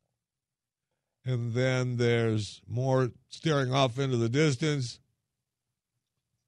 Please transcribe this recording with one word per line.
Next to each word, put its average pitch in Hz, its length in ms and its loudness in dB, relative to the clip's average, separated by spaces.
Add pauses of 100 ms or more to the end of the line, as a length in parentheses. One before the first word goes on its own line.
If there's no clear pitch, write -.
(1200)
And 120 300 -4
then 127 440 0
there's 117 720 0
more 127 440 0 (180)
staring 139 420 -2
off 131 280 2
into 135 180 0
the 117 100 2
distance, 143 720 0 (1500)